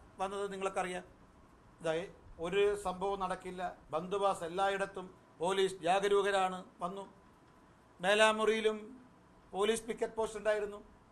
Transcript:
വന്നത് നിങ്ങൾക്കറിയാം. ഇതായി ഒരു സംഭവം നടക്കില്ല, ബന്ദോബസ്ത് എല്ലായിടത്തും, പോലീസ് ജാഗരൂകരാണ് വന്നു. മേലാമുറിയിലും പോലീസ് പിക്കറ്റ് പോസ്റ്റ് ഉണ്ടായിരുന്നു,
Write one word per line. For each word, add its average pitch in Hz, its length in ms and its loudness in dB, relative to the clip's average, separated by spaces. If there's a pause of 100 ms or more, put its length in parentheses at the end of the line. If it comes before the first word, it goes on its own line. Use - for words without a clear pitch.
(200)
വന്നത് 196 320 -2
നിങ്ങൾക്കറിയാം. 190 520 -4 (760)
ഇതായി 165 240 -2 (420)
ഒരു 196 160 2 (220)
സംഭവം 190 400 -2
നടക്കില്ല, 180 380 -6 (300)
ബന്ദോബസ്ത് 185 560 0
എല്ലായിടത്തും, 190 580 -2 (360)
പോലീസ് 190 420 2
ജാഗരൂകരാണ് 196 760 4 (240)
വന്നു. 190 220 -6 (960)
മേലാമുറിയിലും 214 800 4 (760)
പോലീസ് 214 360 0
പിക്കറ്റ് 226 300 -4
പോസ്റ്റ് 214 220 -4
ഉണ്ടായിരുന്നു, 208 400 0 (320)